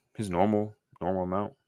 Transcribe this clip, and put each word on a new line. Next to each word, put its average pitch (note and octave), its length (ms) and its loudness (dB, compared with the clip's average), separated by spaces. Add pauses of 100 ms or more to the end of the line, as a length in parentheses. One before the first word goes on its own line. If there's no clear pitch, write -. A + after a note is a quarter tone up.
(160)
his G#2+ 140 -6
normal, G#2 460 2 (260)
normal F#2 220 -2
amount. F#2+ 300 -4 (140)